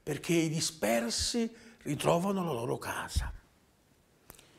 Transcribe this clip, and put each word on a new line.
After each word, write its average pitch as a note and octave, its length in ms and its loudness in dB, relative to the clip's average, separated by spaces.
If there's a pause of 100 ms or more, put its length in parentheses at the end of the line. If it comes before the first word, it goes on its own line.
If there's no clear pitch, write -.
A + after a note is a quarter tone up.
perché D3+ 320 0
i E3 140 4
dispersi A3+ 1080 0 (240)
ritrovano E3+ 640 2
la D#3+ 80 -2
loro B2 260 -2
casa. - 540 -4 (1300)